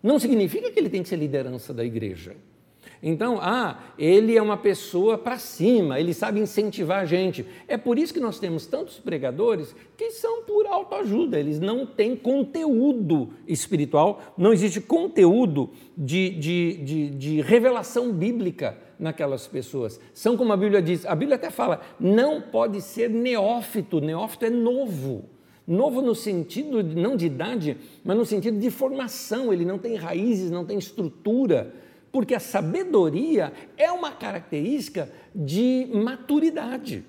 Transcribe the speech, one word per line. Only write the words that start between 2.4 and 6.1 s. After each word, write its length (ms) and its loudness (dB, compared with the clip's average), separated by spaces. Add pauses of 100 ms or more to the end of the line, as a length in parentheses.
Então, 400 -2
"Ah, 400 -2 (160)
ele 380 6
é 60 8
uma 160 0
pessoa 600 2
pra 200 -6
cima, 640 2
ele 140 0